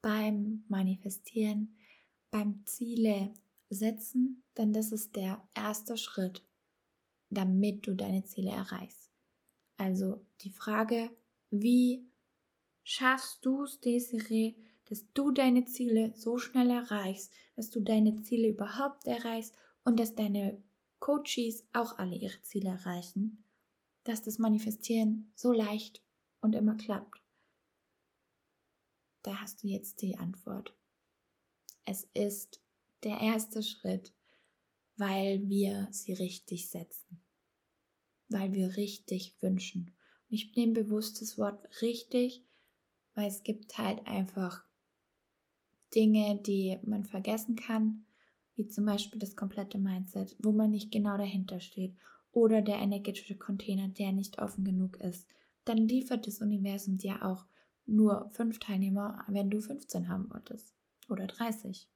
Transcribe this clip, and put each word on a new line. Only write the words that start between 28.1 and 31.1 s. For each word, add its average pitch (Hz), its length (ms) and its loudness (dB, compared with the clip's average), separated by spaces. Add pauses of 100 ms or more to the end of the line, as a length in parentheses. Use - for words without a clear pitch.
Da 202 180 -8
hast - 240 -14
du - 20 -2
jetzt 196 360 -6
die 185 160 -2
Antwort. 185 580 -8 (1080)